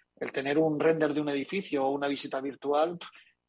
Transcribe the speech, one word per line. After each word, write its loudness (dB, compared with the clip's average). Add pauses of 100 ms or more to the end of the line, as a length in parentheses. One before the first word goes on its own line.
(200)
el -6
tener 0
un 4
render 4
de 0
un -2
edificio -2
o 2
una -2
visita -4
virtual, 0
pf, -14 (400)